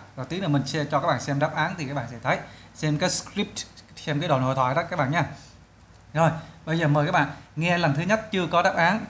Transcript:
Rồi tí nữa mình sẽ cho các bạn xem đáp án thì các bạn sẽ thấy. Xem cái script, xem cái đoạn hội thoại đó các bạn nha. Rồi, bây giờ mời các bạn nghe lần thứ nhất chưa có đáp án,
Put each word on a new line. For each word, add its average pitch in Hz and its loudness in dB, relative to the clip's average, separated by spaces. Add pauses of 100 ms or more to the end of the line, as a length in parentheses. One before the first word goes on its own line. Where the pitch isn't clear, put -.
(160)
Rồi 127 -8
tí 170 -6
nữa 196 -2
mình 143 2
sẽ 151 -2
cho 151 2
các 175 0
bạn 131 2
xem 143 -2
đáp 151 0
án 165 -2
thì 147 -6
các 135 -6
bạn 123 -4
sẽ 120 -12
thấy. 147 0 (360)
Xem 151 0
cái 180 0
script, - -4 (360)
xem 147 -4
cái 175 -2
đoạn 131 4
hội 131 2
thoại 131 2
đó 170 2
các 175 -2
bạn 135 0
nha. 156 2 (880)
Rồi, 160 4 (340)
bây 160 0
giờ 160 2
mời 147 4
các - -2
bạn 151 2 (240)
nghe 175 2
lần 160 2
thứ 156 0
nhất 214 0
chưa 180 0
có 170 4
đáp 180 2
án, 180 2